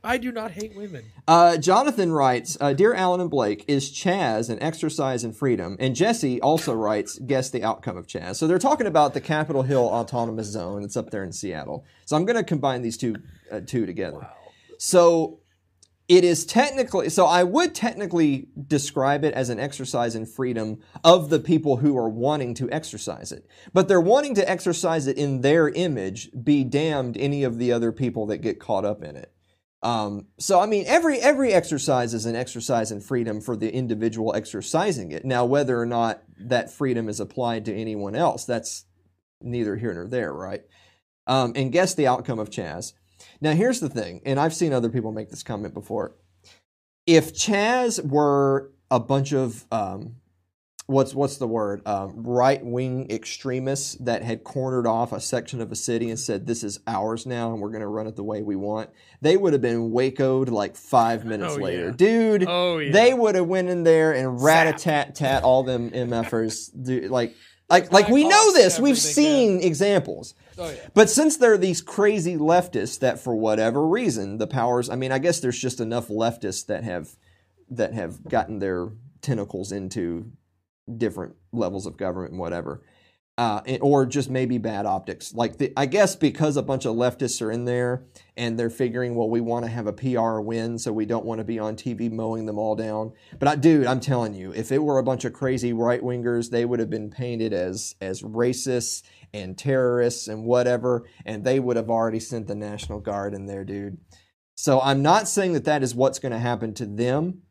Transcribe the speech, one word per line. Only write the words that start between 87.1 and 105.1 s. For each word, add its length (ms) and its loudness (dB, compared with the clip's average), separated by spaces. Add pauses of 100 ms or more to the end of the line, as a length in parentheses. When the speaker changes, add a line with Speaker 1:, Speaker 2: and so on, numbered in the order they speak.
Speaker 2:
are 100 -2
in 140 -4
there 400 -2 (320)
and 220 -4
they're 100 -2
figuring, 460 -2
"Well, 160 0
we 100 0
wanna 280 -4
have 180 -6
a 60 -4
P 240 -4
R 260 0
win, 360 -4
so 140 -4
we 140 -2
don't 180 -2
wanna 180 -6
be 160 -6
on 160 -4
T 200 -8
V 160 -4
mowing 340 -6
them 140 -6
all 180 -2
down." 360 -6 (260)
But 100 2
I, 80 2
dude, 300 6
I'm 140 2
telling 340 0
you, 180 -10
if 180 -6
it 120 2
were 160 2
a 40 2
bunch 220 -2
of 80 -4
crazy 400 -2
right-wingers, 800 0
they 160 2
would 120 0
have 120 -2
been 180 -6
painted 460 -4
as, 480 -4
as 200 -8
racists 800 -2 (300)
and 240 -10
terrorists 720 0
and 160 -8
whatever, 600 2 (200)
and 180 -8
they 160 2
would 180 0
have 120 -2
already 320 0
sent 280 -8
the 60 -6
National 460 -10
Guard 320 -4
in 140 -10
there, 180 -10
dude. 320 -8 (640)
So 240 4
I'm 180 2
not 260 4